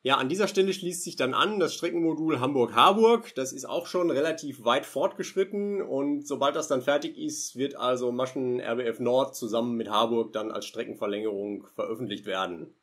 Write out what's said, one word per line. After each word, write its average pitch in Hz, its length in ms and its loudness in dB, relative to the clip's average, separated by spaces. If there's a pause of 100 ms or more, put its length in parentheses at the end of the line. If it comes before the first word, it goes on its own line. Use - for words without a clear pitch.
Ja, 135 160 4
an 131 120 0
dieser 190 180 2
Stelle 196 240 2
schließt 175 320 -6
sich 165 120 -8
dann 131 180 0
an 190 260 2
das 156 140 2
Streckenmodul 160 640 0
Hamburg-Harburg. 143 920 6
Das 131 180 -4
ist - 140 -12
auch 165 220 -4
schon 175 240 2
relativ 139 520 -2
weit 123 220 2
fortgeschritten 190 960 -2
und 143 460 -2
sobald 139 280 0
das 156 120 -2
dann 131 160 0
fertig 147 340 0
ist, - 380 -8
wird 139 200 -2
also 123 360 0
Maschen 127 480 -2
R 117 160 -4
B 127 80 -2
F 117 160 -2
Nord 127 360 2
zusammen 117 400 -2
mit 107 140 -4
Harburg 113 420 2
dann 107 200 -4
als 101 160 -8
Streckenverlängerung 104 1040 -4
veröffentlicht 107 540 -6
werden. 92 440 -4 (120)